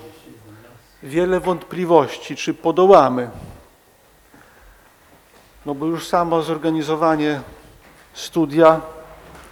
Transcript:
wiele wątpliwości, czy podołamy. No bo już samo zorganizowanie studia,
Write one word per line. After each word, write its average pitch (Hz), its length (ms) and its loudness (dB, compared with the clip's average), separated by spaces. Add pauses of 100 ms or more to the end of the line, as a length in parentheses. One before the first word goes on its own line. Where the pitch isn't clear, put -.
(1040)
wiele 175 360 -2
wątpliwości, 165 960 0
czy - 180 -6
podołamy. 151 760 4 (2250)
No 143 100 -8
bo 143 100 -8
już 165 220 -6
samo 170 340 0
zorganizowanie 156 1000 -2 (720)
studia, 160 680 2 (720)